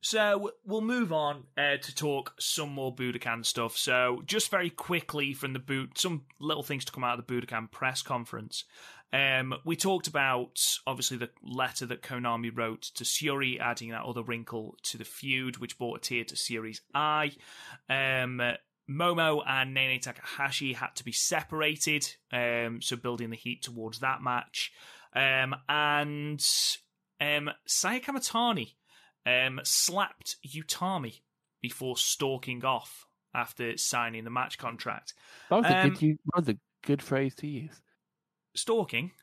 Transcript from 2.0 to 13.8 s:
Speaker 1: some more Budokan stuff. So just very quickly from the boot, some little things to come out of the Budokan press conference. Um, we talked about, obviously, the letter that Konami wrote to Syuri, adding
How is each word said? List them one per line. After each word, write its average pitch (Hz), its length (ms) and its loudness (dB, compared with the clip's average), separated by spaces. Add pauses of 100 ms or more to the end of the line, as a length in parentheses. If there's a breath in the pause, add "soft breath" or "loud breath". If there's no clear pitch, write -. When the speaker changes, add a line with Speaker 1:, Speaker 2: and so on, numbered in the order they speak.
Speaker 1:
some - 300 0
more 135 260 -2
Budokan 123 520 -2
stuff. 117 320 0
So 127 480 4
just 214 240 2
very 180 180 2
quickly 151 640 -2
from 135 220 -6
the 131 40 -4
boot, 135 400 -4
some 165 280 0 (120)
little 151 240 -2
things 139 220 -4
to - 80 -10
come 127 120 -6
out 120 140 0
of 120 80 -10
the 127 60 -4
Budokan 120 380 -4
press 131 320 -2
conference. 117 640 -6 (500 loud breath)
Um, 131 400 4 (100)
we 160 120 0
talked 190 300 2
about, 135 540 0 (260)
obviously, 127 300 -2
the 117 140 -4 (120)
letter 127 440 -4
that 120 160 -6
Konami 117 520 -2
wrote 113 280 -2 (140)
to - 80 -8
Syuri, 139 540 0
adding 117 320 -2